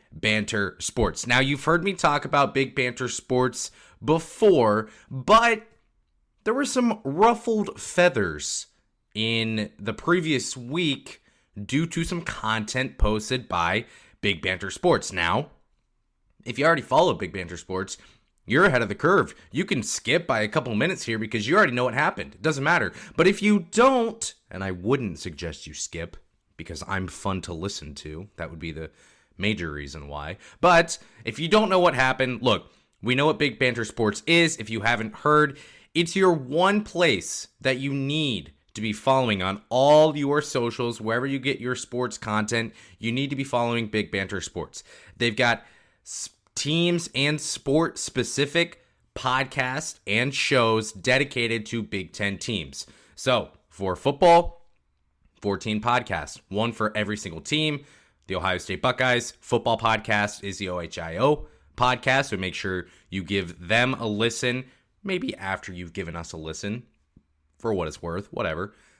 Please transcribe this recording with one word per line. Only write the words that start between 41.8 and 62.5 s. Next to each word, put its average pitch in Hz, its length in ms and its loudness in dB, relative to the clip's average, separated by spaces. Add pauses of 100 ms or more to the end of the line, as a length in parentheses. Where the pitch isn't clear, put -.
content, 110 560 -2 (240)
you 113 140 -4
need 135 180 -2
to 143 60 -6
be 135 80 -6
following 120 440 -2
Big 107 240 -2
Banter 98 300 -4
Sports. - 420 -10 (320)
They've 120 200 -2
got 117 280 2 (400)
s-, - 260 -12 (260)
teams 170 600 0
and 147 240 0
sport-specific 147 1400 -2 (340)
podcasts 131 880 -2
and 123 300 0
shows 113 560 4
dedicated 117 760 0
to 117 140 -4
Big 98 300 -8
Ten 101 260 -4
teams. 82 480 -6 (300)
So, 117 360 0 (180)
for 95 260 -4
football, 170 720 4 (720)
fourteen 104 400 -2
podcasts, 107 720 -2
one 110 240 0
for 110 240 -2
every 104 180 -2
single 85 240 -10
team. 151 460 -2 (420)
The 95 80 -6
Ohio 92 220 0
State 90 240 -8
Buckeyes 127 580 0
football 113 380 0
podcast 107 640 0
is 98 140 -8
the 98 100 -6
O 90 140 -6
H 85 180 -10
I 82 180 -8
O 147 300 2 (300)
podcast, 127 480 2
so - 100 -6
make 92 200 -6